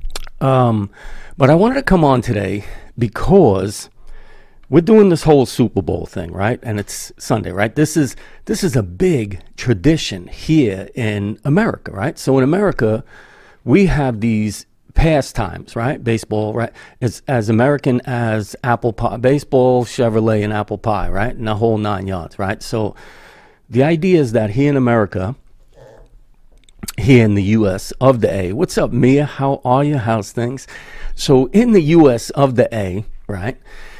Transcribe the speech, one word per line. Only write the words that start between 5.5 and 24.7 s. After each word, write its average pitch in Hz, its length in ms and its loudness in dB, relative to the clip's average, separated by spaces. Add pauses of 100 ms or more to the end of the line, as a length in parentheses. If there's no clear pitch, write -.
Bowl 87 240 -4
thing, 85 260 -10
right? 98 300 -2
And 107 180 -6
it's - 380 -12
Sunday, 95 340 -4
right? 104 220 -2
This 147 220 0
is, 143 200 0 (300)
this - 180 -4
is 151 120 0
a 117 60 2
big 101 600 -2 (140)
tradition 113 720 -2
here 113 680 -2
in 107 500 -4
America, 160 480 -2
right? 107 260 -6
So 135 200 0
in 131 60 2
America, 135 600 0 (600)
we 170 220 4
have 135 340 0
these 107 460 -2 (280)
pastimes, 123 840 0
right? 120 260 -4
Baseball, 110 520 -4
right? 117 180 -4 (280)
It's 117 280 -6
as 117 200 -2
American 123 540 2
as 113 600 -4
apple 120 280 -2
pie, 104 240 -4
baseball, 127 680 2
Chevrolet, 110 580 0
and 104 100 -4
apple 104 260 -6
pie, 95 300 -2
right? 98 260 -2
And 113 120 -8
the 107 100 -2
whole 110 220 0
nine 101 280 -4
yards, 90 320 -8
right? 101 240 -6
So 110 320 -4 (720)
the 120 140 2
idea 170 380 2
is 120 120 0
that 110 180 0
here 139 180 2
in 143 80 2